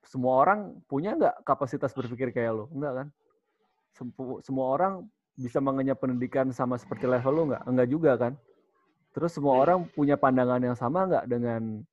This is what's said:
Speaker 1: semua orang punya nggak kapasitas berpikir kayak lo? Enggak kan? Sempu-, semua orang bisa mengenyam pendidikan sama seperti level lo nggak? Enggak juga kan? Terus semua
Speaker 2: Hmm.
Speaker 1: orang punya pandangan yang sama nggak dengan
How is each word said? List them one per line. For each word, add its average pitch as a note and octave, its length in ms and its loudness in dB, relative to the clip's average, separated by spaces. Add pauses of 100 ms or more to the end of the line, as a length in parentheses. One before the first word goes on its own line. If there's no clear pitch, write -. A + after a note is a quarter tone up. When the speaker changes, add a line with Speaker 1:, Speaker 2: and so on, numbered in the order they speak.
Speaker 1:
semua C3 400 2
orang G3 400 0
punya E3+ 320 -4
nggak - 320 0
kapasitas C#3 480 -2
berpikir B2 320 -6
kayak A#2 240 -2
lo? A2 160 -4
Enggak C#3+ 240 -6
kan? C3 160 -8 (880)
Sempu-, B2+ 480 -12
semua C3 320 -2
orang F#3 320 -2 (240)
bisa C3 320 -4
mengenyam C3+ 320 0
pendidikan C3 560 -2
sama B2 240 -2
seperti - 320 -6
level B2+ 240 2
lo E3 160 2
nggak? B2 160 -4
Enggak B2+ 240 2
juga D3+ 320 2
kan? B2 160 -2 (800)
Terus E3+ 160 -2
semua C#3 240 2
Speaker 2:
Hmm. C3 80 6
Speaker 1:
orang F3 140 4 (180)
punya C#3+ 240 2
pandangan B2+ 400 4
yang B2 160 0
sama E3 320 0
nggak D#3 160 2
dengan A#2 560 -4 (120)